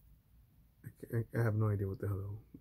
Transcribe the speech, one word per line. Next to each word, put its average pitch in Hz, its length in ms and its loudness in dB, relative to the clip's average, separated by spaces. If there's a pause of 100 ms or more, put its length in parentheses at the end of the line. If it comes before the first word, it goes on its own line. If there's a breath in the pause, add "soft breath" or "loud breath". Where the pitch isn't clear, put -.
(840)
I - 40 -14 (100)
ca-, - 180 -4
I, 117 220 -2
I 117 40 4
have 107 120 2
no 107 120 4
idea 101 200 2
what 95 120 -4
the - 80 -2
hell 101 320 -4 (220)